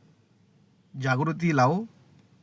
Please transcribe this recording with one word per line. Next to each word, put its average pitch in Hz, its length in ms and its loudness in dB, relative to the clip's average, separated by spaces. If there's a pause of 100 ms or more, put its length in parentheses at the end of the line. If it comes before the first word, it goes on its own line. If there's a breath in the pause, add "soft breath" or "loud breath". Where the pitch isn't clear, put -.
(1000)
જાગૃતિ 151 540 -2
લાવો, 165 360 2 (540)